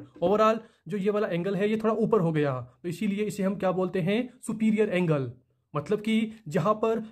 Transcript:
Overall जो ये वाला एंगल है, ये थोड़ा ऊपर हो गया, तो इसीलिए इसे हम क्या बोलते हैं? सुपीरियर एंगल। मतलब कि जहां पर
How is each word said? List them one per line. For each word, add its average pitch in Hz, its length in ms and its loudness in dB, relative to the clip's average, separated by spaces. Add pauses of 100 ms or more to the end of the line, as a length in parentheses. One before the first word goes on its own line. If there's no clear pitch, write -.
(240)
Overall 214 340 4 (300)
जो 196 80 -6
ये 196 140 0
वाला 208 160 0
एंगल 175 280 -2
है, 208 160 0
ये 220 60 0
थोड़ा 220 180 0
ऊपर 226 260 2
हो 165 120 2
गया, 143 280 0 (220)
तो 170 60 -6
इसीलिए 196 360 -2
इसे 202 180 -4
हम 190 140 0
क्या 185 160 0
बोलते 185 280 -2
हैं? 208 460 -2
सुपीरियर 214 420 2
एंगल। 156 440 0 (440)
मतलब 202 240 -2
कि 220 320 0 (160)
जहां 180 260 2
पर 226 380 0